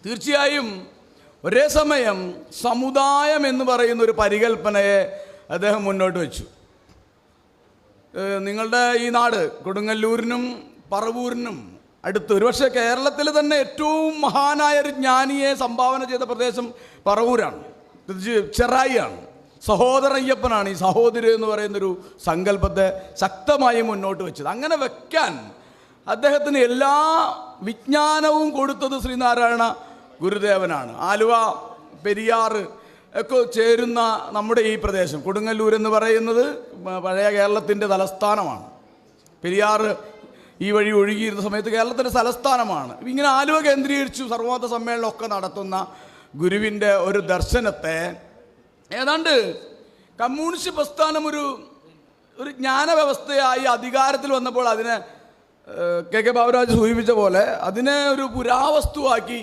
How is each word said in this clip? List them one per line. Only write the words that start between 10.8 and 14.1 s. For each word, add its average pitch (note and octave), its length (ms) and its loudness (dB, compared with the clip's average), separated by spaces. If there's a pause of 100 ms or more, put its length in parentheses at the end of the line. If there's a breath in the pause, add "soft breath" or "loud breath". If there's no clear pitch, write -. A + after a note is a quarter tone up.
പറവൂരിനും A#3 680 -4 (500)
അടുത്ത്, G3 300 0
ഒരുപക്ഷെ B3 300 4 (100)
കേരളത്തിൽ C4+ 500 0 (100)
തന്നെ D4+ 260 2
ഏറ്റവും D#4 500 0 (120)